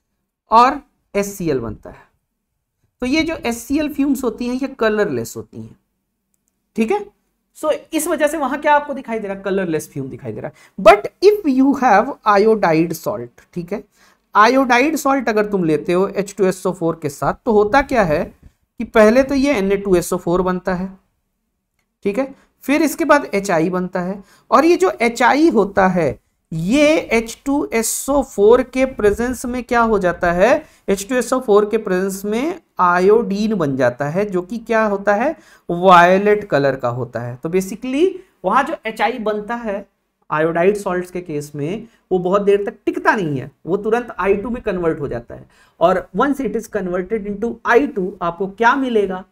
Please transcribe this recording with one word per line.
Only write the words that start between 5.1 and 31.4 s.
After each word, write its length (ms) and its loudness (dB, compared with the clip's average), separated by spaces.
होती 220 -14
हैं, 180 -18
ठीक 140 0
है। 160 -4
So, 140 0
इस 160 -2
वजह 180 0
से 100 -4
वहां 240 -4
क्या 140 2
आपको 200 0
दिखाई 240 -8
दे 100 -8
रहा 80 -8
है? 60 -14
कलरलेस 480 -2
फ्यूम 180 -10
दिखाई 240 -12
दे 80 -12
रहा 80 -10
है। 60 -16
But 220 6
if 240 4
you 320 4
have 280 4
iodide 680 2
salt, 480 -10
ठीक 180 -10
है, 100 -8
आयोडाइड 600 4
सॉल्ट 320 -2
अगर 180 2
तुम 180 -2
लेते 280 0
हो 160 2
एच 280 -6
टू 80 2
एस 220 0
ओ 60 0
फ़ोर 300 -4
के 80 -4
साथ, 260 -4
तो 160 -2
होता 320 4
क्या 200 0
है 200 0
कि 60 -8
पहले 360 6
तो 120 -4
ये 200 2
एन 180 0
ए 40 2
टू 200 0
एस 160 -2
ओ 40 0
फ़ोर 260 -2
बनता 320 -4
है, 240 -8
ठीक 140 -2
है, 160 -4
फिर 180 2
इसके 220 -2
बाद 300 2
एच 160 -2
आई 200 0
बनता 300 -4
है, 220 -8
और 140 6
ये 120 4
जो 160 2
एच 200 0
आई 280 4
होता 380 2
है, 300 -2
ये 440 2
एच 320 -2
टू 300 -2
एस 360 -4
ओ 140 2
फ़ोर 400 4
के 240 -2
प्रेजेंस 580 -2
में 180 -6
क्या 180 0
हो 160 2
जाता 340 0
है? 320 2
एच 200 -2
टू 60 -2
एस 180 -2
ओ 80 0